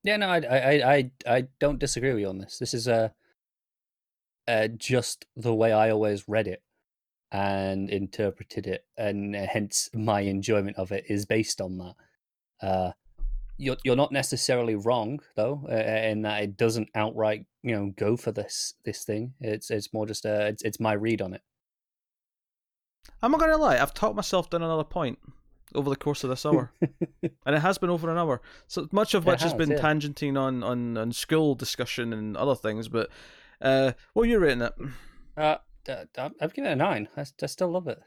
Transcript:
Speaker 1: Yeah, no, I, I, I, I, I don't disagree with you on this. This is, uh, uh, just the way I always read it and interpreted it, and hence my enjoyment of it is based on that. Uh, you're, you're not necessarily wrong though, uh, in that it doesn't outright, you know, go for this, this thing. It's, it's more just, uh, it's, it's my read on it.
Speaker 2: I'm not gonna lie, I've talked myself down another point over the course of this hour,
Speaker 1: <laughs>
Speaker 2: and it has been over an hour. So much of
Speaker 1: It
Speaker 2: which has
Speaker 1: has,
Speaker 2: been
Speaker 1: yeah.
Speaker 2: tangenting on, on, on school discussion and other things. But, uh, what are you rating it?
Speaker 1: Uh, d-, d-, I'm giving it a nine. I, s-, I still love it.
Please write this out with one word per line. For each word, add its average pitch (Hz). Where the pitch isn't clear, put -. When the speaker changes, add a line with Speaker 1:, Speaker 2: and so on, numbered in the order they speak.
Speaker 1:
Yeah, 208
no, 202
I, 175
I, 131
I, 135
I, 131
I 127
don't 147
disagree 131
with 113
you 98
on 95
this. -
This 117
is, 120
uh, 113
uh, 110
just 117
the 113
way 110
I 110
always 107
read 107
it 92
and 98
interpreted 98
it, -
and 101
hence 101
my 107
enjoyment 101
of 95
it 98
is 104
based 110
on 92
that. 90
Uh, 92
you're, 131
you're 127
not 139
necessarily 123
wrong 117
though, 131
uh, 127
in 110
that 107
it 101
doesn't 113
outright, 110
you 120
know, 101
go 107
for 120
this, -
this -
thing. 113
It's, 107
it's 104
more 107
just, 107
uh, 104
it's, 107
it's 107
my 110
read 104
on 92
it. -
Speaker 2:
I'm 247
not 311
gonna 311
lie, 202
I've 139
talked 208
myself 185
down 170
another 160
point 151
over 139
the 135
course -
of 131
this 127
hour, 151
Speaker 1:
<laughs> -
Speaker 2:
and 147
it 147
has 185
been 180
over 170
an 165
hour. 151
So -
much 214
of 165
Speaker 1:
It 180
Speaker 2:
which 147
has 165
Speaker 1:
has, -
Speaker 2:
been 156
Speaker 1:
yeah. 147
Speaker 2:
tangenting 147
on, 131
on, 120
on 113
school 156
discussion 117
and 107
other 135
things. 110
But, 113
uh, 135
what 226
are 233
you 233
rating 135
it? 117
Speaker 1:
Uh, 151
d-, 135
d-, 123
I'm 151
giving 277
it 175
a -
nine. 135
I, 143
s-, -
I 151
still 180
love 175
it. 117